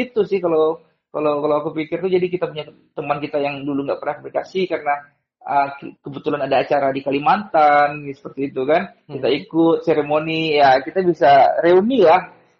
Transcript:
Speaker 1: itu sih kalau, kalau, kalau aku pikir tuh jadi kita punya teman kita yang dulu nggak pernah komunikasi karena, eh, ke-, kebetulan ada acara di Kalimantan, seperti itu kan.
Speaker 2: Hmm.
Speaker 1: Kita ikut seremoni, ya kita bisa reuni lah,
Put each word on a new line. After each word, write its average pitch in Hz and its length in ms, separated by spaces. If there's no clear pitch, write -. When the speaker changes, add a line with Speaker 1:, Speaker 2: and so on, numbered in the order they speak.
Speaker 1:
itu 226 160
sih 190 160
kalau, 165 400
kalau, 147 320
kalau 151 160
aku 151 160
pikir 160 240
tuh 175 80
jadi 185 240
kita 175 160
punya 151 220
teman 143 240
kita 143 240
yang 143 240
dulu 139 160
nggak 135 160
pernah 147 240
komunikasi 143 480
karena, 147 240
eh, 139 280
ke-, - 240
kebetulan 139 400
ada 135 160
acara 139 320
di 135 80
Kalimantan, 147 1120
seperti 139 400
itu 131 160
kan. 180 240
Speaker 2:
Hmm. 143 80
Speaker 1:
Kita 123 160
ikut 160 480
seremoni, 156 800
ya 135 240
kita 175 160
bisa 147 640
reuni 190 400
lah, 170 160